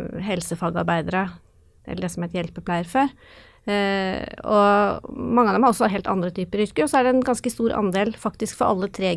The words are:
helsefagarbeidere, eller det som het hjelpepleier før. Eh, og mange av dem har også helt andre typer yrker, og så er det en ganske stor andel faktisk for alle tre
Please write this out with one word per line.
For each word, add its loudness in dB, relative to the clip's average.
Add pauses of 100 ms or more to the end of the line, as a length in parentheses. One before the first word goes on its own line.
(240)
helsefagarbeidere, -2 (580)
eller -8
det -4
som -6
het -8
hjelpepleier -4
før. 2 (560)
Eh, 0 (180)
og 4 (100)
mange 2
av 2
dem 4
har 6
også 2
helt -4
andre 0
typer -4
yrker, 0
og 0
så 4
er 6
det 4
en 4
ganske 0
stor 0
andel 0
faktisk -6
for 0
alle 0
tre -2